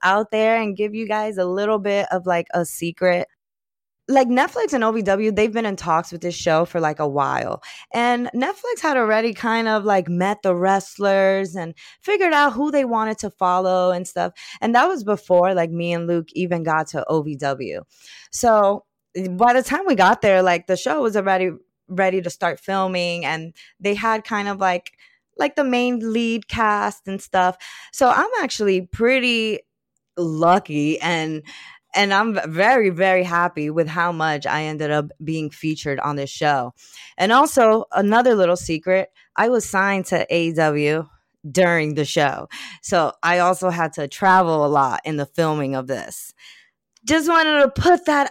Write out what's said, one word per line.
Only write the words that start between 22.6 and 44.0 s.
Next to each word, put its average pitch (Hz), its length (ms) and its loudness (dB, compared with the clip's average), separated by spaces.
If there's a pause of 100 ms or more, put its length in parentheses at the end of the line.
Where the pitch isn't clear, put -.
filming, 180 640 -4
and 160 260 -8 (280)
they 202 140 -2
had 220 300 -2
kind 202 240 -4
of, 196 100 -6
like, 185 340 -2 (440)
like, 294 200 -2
the 294 80 2
main 247 480 -2
lead 226 360 -2
cast 208 600 -2
and 196 120 -8
stuff. 185 360 0 (360)
So 262 160 2
I'm 320 220 2 (120)
actually 202 400 0
pretty 233 800 0 (560)
lucky 160 840 0
and, 160 420 -4 (520)
and 196 180 2
I'm 202 260 2 (140)
very, 208 380 4
very 185 340 2
happy 170 460 -2
with 160 180 0
how 175 240 -2
much 156 340 -4
I 151 180 -2
ended 151 260 -6
up 151 160 0 (180)
being 156 260 -6
featured 151 500 -6
on 147 160 -4
this 139 140 -6
show. 139 440 -2 (440)
And 196 140 2
also, 233 600 4
another 226 420 4
little 180 220 4
secret, 180 540 -2 (260)
I 220 120 2
was 240 200 2
signed 196 380 0
to 165 280 0
A 170 140 0
E 165 40 -4
W 151 560 0 (420)
during 165 440 2
the 147 100 -2
show. - 440 -2 (340)
So 165 300 0 (100)
I 175 180 2
also 180 300 2
had 170 240 -4
to 143 140 -6